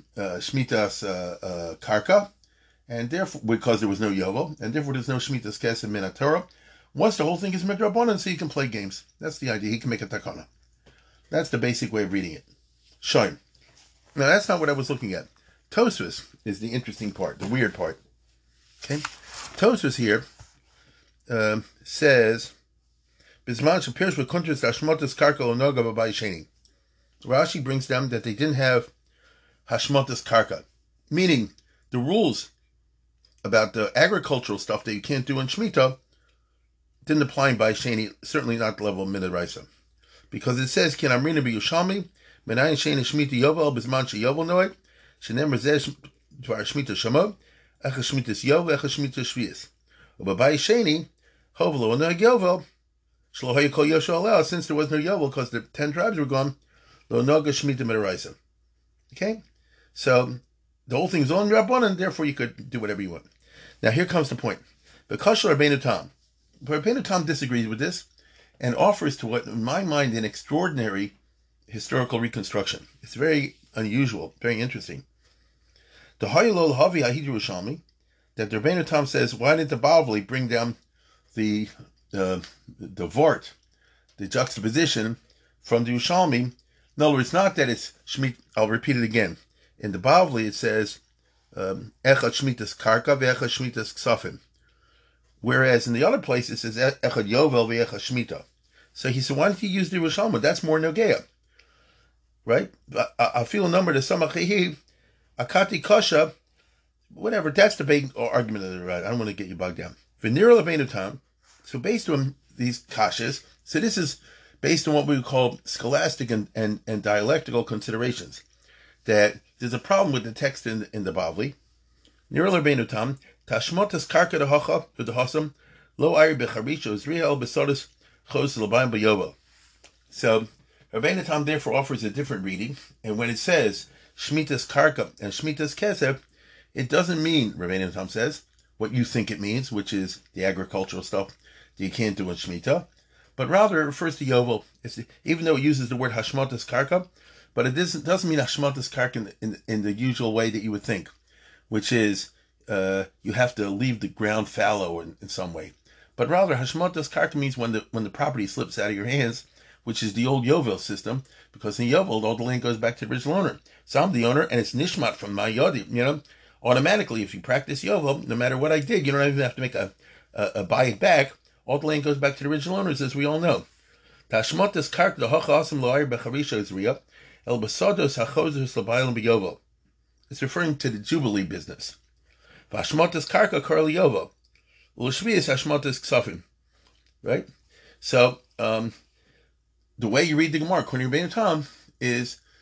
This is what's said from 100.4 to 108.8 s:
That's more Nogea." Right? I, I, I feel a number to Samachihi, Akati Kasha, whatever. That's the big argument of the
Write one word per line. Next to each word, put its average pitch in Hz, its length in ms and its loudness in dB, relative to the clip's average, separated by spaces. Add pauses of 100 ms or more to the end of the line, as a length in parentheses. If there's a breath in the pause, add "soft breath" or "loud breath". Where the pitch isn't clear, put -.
That's 165 220 2
more 160 160 2
Nogea." 165 460 2 (1200 soft breath)
Right? 147 280 2 (240)
I, 104 100 2 (120)
I, 120 160 4
I 120 80 2
feel 202 220 0
a 175 40 2
number 180 220 4
to 135 80 2
Samachihi, 170 800 0 (600)
Akati 190 460 0
Kasha, 165 500 4 (800)
whatever. 180 380 -2
That's 208 240 4
the 156 80 -4
big 143 320 2
argument 110 480 -2
of 92 160 -8
the 90 60 -10